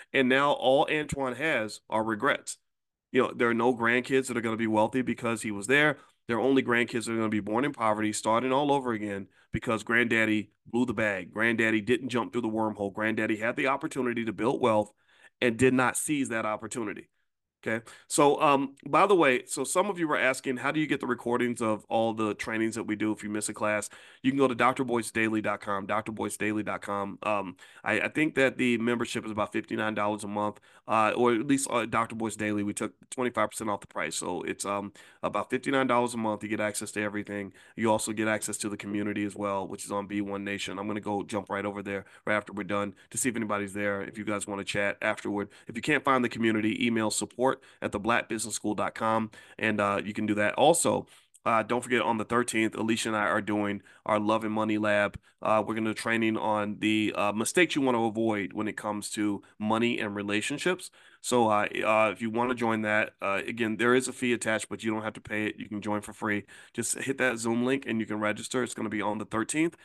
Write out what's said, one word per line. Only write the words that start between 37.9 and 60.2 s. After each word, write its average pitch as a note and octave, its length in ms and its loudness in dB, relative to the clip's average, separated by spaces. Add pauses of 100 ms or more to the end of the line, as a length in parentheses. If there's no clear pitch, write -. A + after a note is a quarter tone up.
also G#2+ 220 2
get A2 160 0
access G#2+ 300 -2
to A2 100 -4
the G2+ 80 -6
community G#2 480 -4
as G2 100 -6
well, G2 320 -2
which - 180 -10
is - 60 -10
on G2+ 160 -4
B G#2 140 -2
one G2+ 240 -4
Nation. G2 340 -6
I'm G2+ 80 -6
gonna G#2+ 140 -4
go G2+ 240 -2
jump G2+ 260 -6
right G2+ 140 -2
over G2+ 180 -4
there G2 220 -6 (220)
right G#2+ 100 2
after G#2 160 -4
we're G2+ 120 -6
done G2+ 300 -4 (160)
to - 80 -8
see C3 120 0
if A2 40 0
anybody's G#2 380 -2
there, G2+ 300 -2
if - 160 -12
you G#2 60 -8
guys G2+ 220 -4
wanna G2 160 -6
chat G2+ 400 -2
afterward. G#2 460 -2 (180)
If A2 80 -12
you A#2 80 -8
can't D3+ 220 2
find C3 180 4
the A#2+ 60 2
community, A2 580 2
email A2 240 2
support B2 460 0 (240)
at G#2+ 100 -4
the G#2+ 80 -2
black A2 300 0
business G#2+ 260 -6
school G#2 200 -2
dot F#2+ 200 -4
com, A2 360 0 (280)
and, G#2+ 220 0
uh, G2+ 240 2
you G2+ 80 -8
can G#2+ 140 -2
do G#2+ 80 2
that. G#2 200 2
Also, - 520 4 (400)
uh, A2+ 160 4
don't A#2+ 180 0
forget, A#2+ 220 2
on A2 160 0
the G#2+ 60 -2
thirteenth, A2 520 0
Alicia A2+ 320 0
and A2 80 0
I G#2 100 2
are F#2+ 140 2
doing G#2 400 -2 (240)
our G#2+ 160 2
Love G#2+ 240 2
and G#2+ 80 -2
Money G#2+ 240 0
Lab. G#2 400 2 (240)
Uh, G#2+ 260 4
we're A2 80 -2
gonna A2 160 -2
do G#2+ 40 -2
training A2+ 420 0
on G#2 440 0
the, G#2+ 360 2
uh, G2+ 160 0
mistakes A#2 420 2
you D3+ 60 0
wanna B2+ 220 2
avoid A2 500 0
when G#2+ 160 -4
it F#2 80 -8
comes G#2 340 -6
to G#2 320 -2 (160)
money A2 400 2
and G#2 160 -4
relationships. G#2+ 760 -2 (320)